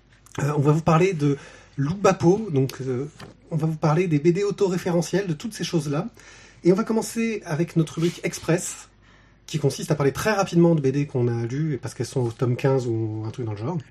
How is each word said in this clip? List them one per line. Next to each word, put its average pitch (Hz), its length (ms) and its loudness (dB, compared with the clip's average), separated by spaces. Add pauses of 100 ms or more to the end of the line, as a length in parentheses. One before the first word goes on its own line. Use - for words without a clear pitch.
(400)
Euh, 147 180 0
on 143 40 2
va 143 100 4
vous 160 100 2
parler 175 320 4
de 143 240 0 (400)
Loubapo, 190 760 2
donc, 135 300 0
euh, 131 240 -4 (460)
on 165 60 -2
va 156 100 -2
vous 160 80 -2
parler 165 320 2
des 151 100 2
B 147 120 2
D 180 140 2
autoréférentiels, 185 840 0
de 165 60 0
toutes 214 200 -8
ces - 100 -8
choses-là. 156 440 -2 (560)
Et 170 80 6
on 190 40 6
va 214 80 0
commencer 226 600 -2
avec 165 300 -4
notre 160 200 0
rubrique 170 280 -2
Express, - 680 -4 (560)
qui - 140 -4
consiste 143 320 -2
à 156 40 0
parler 143 180 2
très - 180 -2
rapidement 180 420 4
de 151 80 0
B 135 60 2
D 143 180 0
qu'on 123 220 0
a 117 180 -2
lues, 139 360 -2
parce 117 120 -12
qu'elles 120 140 -6
sont - 140 -2
au 117 100 -2
tome 123 240 0
quinze 135 320 2
ou 110 400 -4
un - 40 -6
truc 117 140 -8
dans 110 60 -4
le 104 60 -8
genre. 135 200 -4 (140)